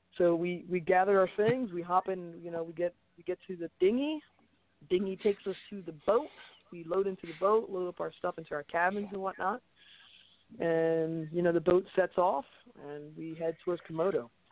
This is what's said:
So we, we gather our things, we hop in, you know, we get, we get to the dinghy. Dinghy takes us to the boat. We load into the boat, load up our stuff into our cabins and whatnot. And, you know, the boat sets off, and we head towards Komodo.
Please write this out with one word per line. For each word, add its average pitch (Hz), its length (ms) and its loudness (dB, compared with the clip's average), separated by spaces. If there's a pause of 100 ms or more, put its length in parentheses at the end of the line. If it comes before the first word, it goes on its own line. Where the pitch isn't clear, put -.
(180)
So 175 160 6
we, 175 360 -2
we 180 100 0
gather 185 380 4
our 185 200 4
things, 226 340 2
we 170 80 -8
hop 180 300 0
in, 175 320 -6
you 170 80 -12
know, 165 120 -6
we 165 120 -10
get, 175 200 -2 (220)
we 170 80 -20
get 180 140 -4 (100)
to 185 80 -8
the 165 140 -8 (100)
dinghy. 277 400 2 (680)
Dinghy 190 260 0
takes 202 300 -2
us 185 100 -6 (140)
to 202 100 -12
the 165 140 -14 (120)
boat. 240 200 4 (440)
We 170 140 -14
load 185 220 0
into 190 200 -6
the 165 140 -10
boat, 214 300 4
load 185 180 -4
up 175 120 -10
our 160 180 -4
stuff 175 180 -4
into 165 180 -12
our 147 100 -6
cabins 196 480 0
and 196 100 -6
whatnot. 190 400 -4 (960)
And, 165 720 0
you 170 80 -2
know, 175 120 4
the 170 80 4
boat 180 260 4 (100)
sets 185 220 2
off, 214 260 2 (420)
and 147 300 -14
we 160 240 -10
head 165 240 -2
towards 175 160 -2 (100)
Komodo. 160 380 0 (240)